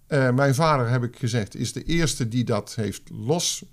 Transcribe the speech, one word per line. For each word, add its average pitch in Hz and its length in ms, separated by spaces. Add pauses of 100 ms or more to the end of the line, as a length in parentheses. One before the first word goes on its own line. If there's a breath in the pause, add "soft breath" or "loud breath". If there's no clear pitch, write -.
Eh, 135 240
mijn 135 240
vader, 143 340
heb 123 140
ik 120 140
gezegd, 113 380
is - 180
de - 100
eerste 160 440
die 123 160
dat 104 320
heeft 101 340
los 113 640